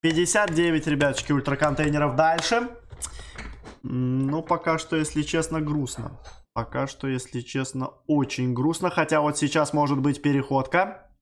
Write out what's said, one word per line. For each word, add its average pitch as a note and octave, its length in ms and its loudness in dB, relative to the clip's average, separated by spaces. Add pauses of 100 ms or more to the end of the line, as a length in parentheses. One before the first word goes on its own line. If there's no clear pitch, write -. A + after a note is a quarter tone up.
Пятьдесят F3 520 2
девять, E3 340 2
ребяточки, D3 460 0
ультраконтейнеров D3 840 0
дальше. E3+ 600 2 (1040)
Ну, C3 600 -2
пока E3 360 0
что, D#3+ 180 -4
если D3+ 260 0
честно, D#3+ 380 -2
грустно. D3 600 -4 (320)
Пока B2 340 -4
что, C#3 220 -8
если B2+ 320 -4
честно, C3 480 -6 (180)
очень B2+ 460 2
грустно. D#3+ 380 0
Хотя D#3 300 2
вот D3 180 2
сейчас D3+ 340 2
может D3 300 2
быть C#3 200 2
переходка. C#3 880 0 (120)